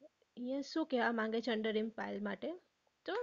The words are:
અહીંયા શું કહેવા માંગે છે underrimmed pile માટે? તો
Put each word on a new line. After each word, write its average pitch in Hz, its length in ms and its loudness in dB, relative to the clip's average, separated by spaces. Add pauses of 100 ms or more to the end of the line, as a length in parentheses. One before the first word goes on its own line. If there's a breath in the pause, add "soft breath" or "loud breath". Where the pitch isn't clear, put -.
(380)
અહીંયા 254 240 -2
શું 311 240 -2
કહેવા 233 260 4
માંગે 220 300 0
છે 233 100 0
underrimmed 220 400 2
pile 202 320 -4
માટે? 208 300 -4 (520)
તો 359 180 -2